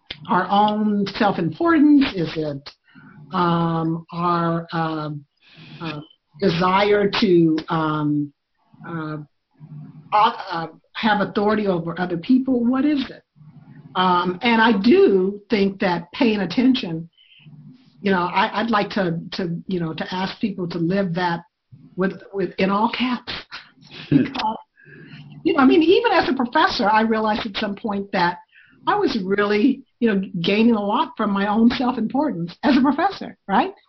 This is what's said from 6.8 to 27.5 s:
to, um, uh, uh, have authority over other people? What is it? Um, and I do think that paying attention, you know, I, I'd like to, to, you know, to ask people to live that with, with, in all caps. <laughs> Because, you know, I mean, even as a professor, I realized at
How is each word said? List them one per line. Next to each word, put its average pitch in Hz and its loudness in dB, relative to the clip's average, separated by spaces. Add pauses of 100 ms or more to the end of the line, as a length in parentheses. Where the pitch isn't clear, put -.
to, 170 4 (100)
um, 151 -2 (540)
uh, 156 -10 (960)
uh, 196 0 (260)
have 208 0
authority 208 0
over 170 -2
other 180 -4
people? 254 2
What 262 0
is 294 0
it? - -20 (720)
Um, 180 2
and 233 2
I 220 4
do 202 4 (100)
think 196 0
that 175 -2
paying 220 0
attention, 185 0 (920)
you 196 0
know, 180 2
I, 190 0
I'd 226 -2
like 208 0
to, 170 -2 (140)
to, 170 -6
you 180 -4
know, 160 -4
to - -8
ask 190 -6
people 185 -4
to 175 -6
live 180 0
that 175 -2 (560)
with, 190 -4 (100)
with, 180 -4
in 190 2
all 214 0
caps. 247 -4
<laughs> - -14 (680)
Because, - 0 (840)
you 339 2
know, 294 2
I 262 6
mean, 339 6
even 427 4
as 359 2
a 262 -2
professor, 262 0
I 214 4
realized 220 -2
at 196 -12